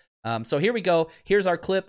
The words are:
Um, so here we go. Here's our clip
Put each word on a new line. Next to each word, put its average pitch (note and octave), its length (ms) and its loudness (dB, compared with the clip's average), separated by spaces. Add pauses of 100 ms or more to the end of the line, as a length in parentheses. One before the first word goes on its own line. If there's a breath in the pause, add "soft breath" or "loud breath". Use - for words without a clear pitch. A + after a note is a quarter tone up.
(240 soft breath)
Um, A2+ 180 -4
so C#3+ 160 -2
here E3 140 0
we - 80 -4
go. E3+ 300 2 (140)
Here's G3 220 2
our F3 120 2
clip F#3+ 300 -2